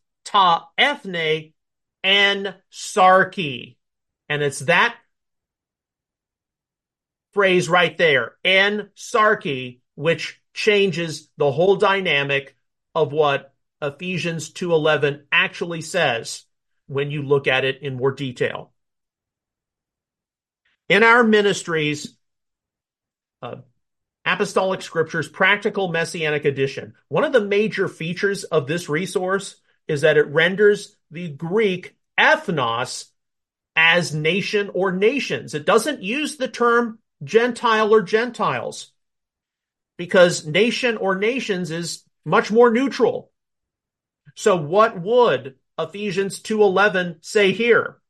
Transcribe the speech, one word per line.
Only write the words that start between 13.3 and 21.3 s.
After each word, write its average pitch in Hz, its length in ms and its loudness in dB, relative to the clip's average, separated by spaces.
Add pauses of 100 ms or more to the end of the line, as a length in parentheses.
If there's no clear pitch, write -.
Ephesians 165 680 -8
two 175 220 -6
eleven 151 580 0
actually 175 520 -2
says 151 600 -4 (420)
when 143 240 -6
you 147 120 -6
look 139 240 0
at 131 180 0
it 131 180 -4
in 135 140 -8
more 131 160 -2
detail. 127 600 -6 (2250)
In 196 140 4
our 233 200 6
ministries, 175 960 0 (1300)